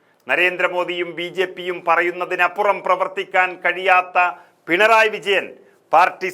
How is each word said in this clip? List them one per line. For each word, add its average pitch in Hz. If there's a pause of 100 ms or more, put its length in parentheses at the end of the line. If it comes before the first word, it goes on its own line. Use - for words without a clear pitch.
(280)
നരേന്ദ്രമോദിയും 175
ബി 175
ജെ 185
പിയും 180 (100)
പറയുന്നതിനപ്പുറം 175
പ്രവർത്തിക്കാൻ 185 (160)
കഴിയാത്ത 180 (500)
പിണറായി 220
വിജയൻ 180 (460)
പാർട്ടി 180